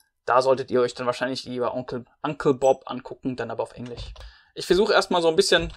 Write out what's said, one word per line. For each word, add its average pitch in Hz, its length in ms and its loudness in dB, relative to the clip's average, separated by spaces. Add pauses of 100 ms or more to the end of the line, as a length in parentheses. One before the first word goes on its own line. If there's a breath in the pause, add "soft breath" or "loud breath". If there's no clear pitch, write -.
(240)
Da 120 180 4
solltet 131 300 2
ihr 123 80 2
euch 120 140 0
dann 127 120 -10
wahrscheinlich 123 380 -4
lieber 123 300 -4
Onkel, 123 320 -8 (180)
Uncle 147 300 0
Bob 131 320 2
angucken, 127 500 -8
dann 117 160 -8
aber 117 120 -4
auf - 100 -10
Englisch. 120 400 -14 (440 soft breath)
Ich - 80 -8
versuche 202 280 4
erstmal 185 280 2
so 165 60 2
ein 160 80 2
bisschen 170 420 2